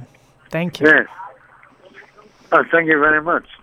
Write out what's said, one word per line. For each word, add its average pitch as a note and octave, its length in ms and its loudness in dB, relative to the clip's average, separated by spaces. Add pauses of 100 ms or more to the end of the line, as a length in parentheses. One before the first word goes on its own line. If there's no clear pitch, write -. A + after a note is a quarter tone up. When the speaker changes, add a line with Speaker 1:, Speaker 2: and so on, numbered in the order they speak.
(500)
Speaker 1:
thank E3+ 300 -8
you. D3+ 60 4
Speaker 2:
Yes. C#3 200 4 (1500)
Oh, D3 180 2
thank E3 180 0
you D#3 120 2
very D3+ 220 2
much. D#3 220 -4 (180)